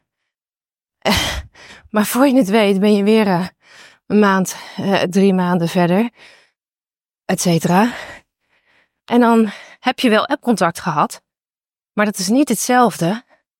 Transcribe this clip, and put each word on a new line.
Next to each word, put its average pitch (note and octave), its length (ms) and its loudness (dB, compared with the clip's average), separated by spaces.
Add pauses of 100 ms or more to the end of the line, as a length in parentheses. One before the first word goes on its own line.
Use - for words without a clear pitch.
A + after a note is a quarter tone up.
(1000)
<laughs> - 420 -4 (480)
Maar G#3 160 0
voor B3+ 220 2
je B3+ 80 2
het A#3 140 2
weet G3+ 300 2
ben G#3 160 2
je G3+ 80 0
weer, G#3+ 240 2
eh, F3+ 200 -2 (600)
een G#3 120 2
maand, F#3+ 360 2 (220)
eh, G3 240 -2
drie F#3+ 320 2
maanden F3+ 340 0
verder, F3+ 420 0 (1160)
et F#3 160 -4
cetera. F3+ 520 0 (1120)
En A#3+ 140 0
dan A3+ 300 2 (300)
heb - 200 -4
je B3+ 100 2
wel G#3+ 160 2
appcontact G#3+ 540 -2
gehad, D#3+ 420 -4 (720)
maar G#3 120 -2
dat G#3 120 -6
is F3+ 100 -6
niet C4 220 2
hetzelfde A3+ 760 0 (360)